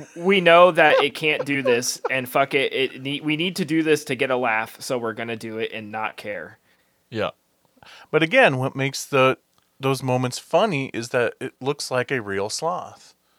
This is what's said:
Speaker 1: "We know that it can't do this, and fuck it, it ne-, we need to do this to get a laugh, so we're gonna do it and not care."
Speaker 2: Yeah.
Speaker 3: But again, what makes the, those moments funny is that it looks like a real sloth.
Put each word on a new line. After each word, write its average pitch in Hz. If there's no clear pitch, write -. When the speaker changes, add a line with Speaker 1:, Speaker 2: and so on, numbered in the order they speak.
Speaker 1:
"We 185
know 175
that 160
it 139
can't 151
do 139
this, 123
and 131
fuck 139
it, 135
it 131
ne-, 139
we 151
need 175
to 180
do 160
this 151
to 135
get 131
a 127
laugh, 113
so 131
we're 113
gonna 117
do 110
it 113
and 107
not 110
care." 98
Speaker 2:
Yeah. 107
Speaker 3:
But 156
again, 175
what 131
makes 135
the, 131
those 135
moments 127
funny 165
is 117
that 123
it 127
looks 139
like 123
a 131
real 101
sloth. -